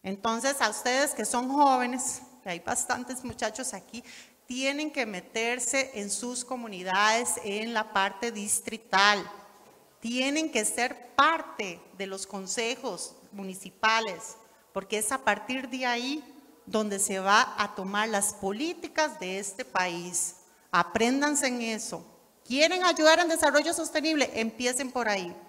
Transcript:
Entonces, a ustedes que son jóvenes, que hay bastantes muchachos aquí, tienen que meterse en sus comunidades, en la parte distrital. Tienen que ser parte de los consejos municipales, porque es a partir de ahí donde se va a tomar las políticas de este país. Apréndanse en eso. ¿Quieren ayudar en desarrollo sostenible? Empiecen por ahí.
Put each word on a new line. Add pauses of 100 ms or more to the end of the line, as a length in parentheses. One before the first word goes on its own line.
Entonces,
a
ustedes
que
son
jóvenes, (200)
que
hay
bastantes
muchachos
aquí, (420)
tienen
que
meterse
en
sus
comunidades, (100)
en
la
parte
distrital. (720)
Tienen
que
ser
parte (180)
de
los
consejos (180)
municipales, (360)
porque
es
a
partir
de
ahí (300)
donde
se
va
a
tomar
las
políticas
de
este
país. (340)
Apréndanse
en
eso. (400)
¿Quieren
ayudar
en
desarrollo
sostenible?
Empiecen
por
ahí. (140)